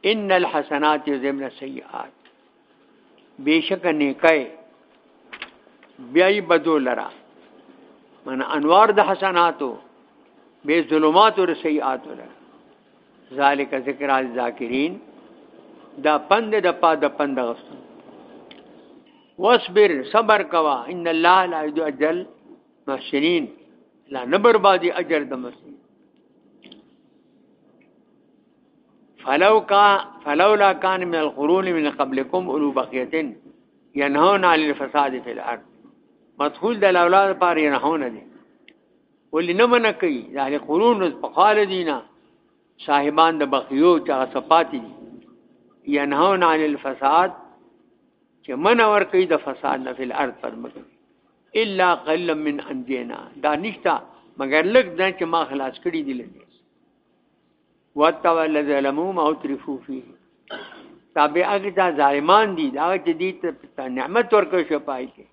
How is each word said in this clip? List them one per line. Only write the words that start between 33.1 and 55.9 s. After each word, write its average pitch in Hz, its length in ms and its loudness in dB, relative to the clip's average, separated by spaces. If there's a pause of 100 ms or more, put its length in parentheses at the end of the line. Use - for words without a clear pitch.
ینهون 151 500 2
عن 165 140 4
الفساد 143 640 -2
فی 120 80 -12
الارض. 110 340 -10 (760)
مدخول 180 400 -2
د 202 60 2
لولا 185 440 4
لپاره 180 300 0
ینهون 143 500 0
دی. 110 140 -16 (1120)
ولې 170 220 0
نه 220 100 4
منع 240 260 2
کوي؟ 147 300 -2
د - 160 -14
اهل 139 200 -4
قرون 190 540 0
په - 160 -10
قال 208 380 2
دینا 170 360 -4 (840)
صاحبان 151 520 2
د 147 60 0
بقیو 139 560 2
چې 175 100 -8
هغه 131 240 0
صفات 160 380 2
دي. 127 100 -8 (1080)
ینهون 147 560 2
عن 160 200 2
الفساد، 143 640 0 (1120)
چې - 80 -12
منع 214 360 2
ورکوي 196 380 2
د 160 120 0
فساد 135 420 -4
نه 131 140 -10
فی 131 100 -10
الارض، 127 380 -4
په 123 80 -8
ځمکه 117 300 -16
کې. - 220 -20 (560)
الا 190 380 2
قليلا 165 400 -2
من 151 280 -4
انجينا، 123 580 -8 (240)
دا 151 120 0
نشتا 180 400 -4 (420)
مگر 135 260 0
لږ 220 220 0 (140)
دا 190 120 0
چې 185 120 -8
ما 165 220 -2
خلاص 135 380 -8
کړي 165 240 -4